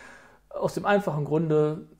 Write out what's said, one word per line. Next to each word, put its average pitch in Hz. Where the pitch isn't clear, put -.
Aus -
dem 180
einfachen 190
Grunde, 151